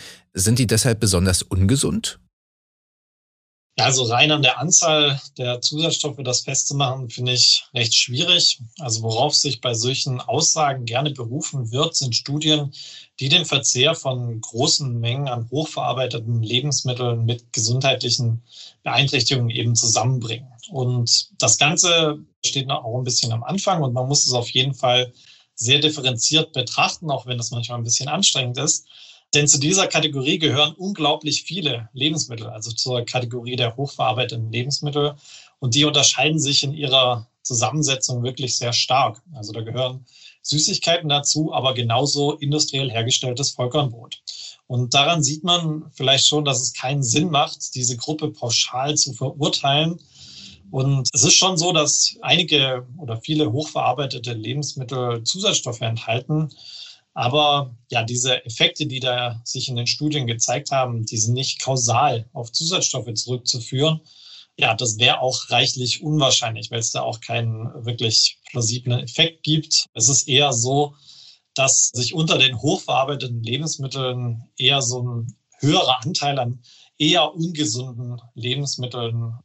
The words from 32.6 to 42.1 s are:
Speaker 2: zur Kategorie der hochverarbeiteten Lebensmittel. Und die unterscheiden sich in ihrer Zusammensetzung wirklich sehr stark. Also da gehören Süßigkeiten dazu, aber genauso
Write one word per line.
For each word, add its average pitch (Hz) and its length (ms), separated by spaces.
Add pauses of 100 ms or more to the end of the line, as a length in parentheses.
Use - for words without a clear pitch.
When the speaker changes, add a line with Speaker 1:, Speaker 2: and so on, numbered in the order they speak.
Speaker 2:
zur 120 320
Kategorie 120 520
der 120 200
hochverarbeiteten 120 760
Lebensmittel. 143 640 (440)
Und 123 140
die 147 120
unterscheiden 147 540
sich 139 240
in 139 100
ihrer 131 540 (140)
Zusammensetzung 127 800
wirklich 127 340
sehr 120 160
stark. 127 500 (100)
Also 107 180
da 113 100
gehören 131 440 (380)
Süßigkeiten 165 640
dazu, 147 440
aber 131 200
genauso 139 600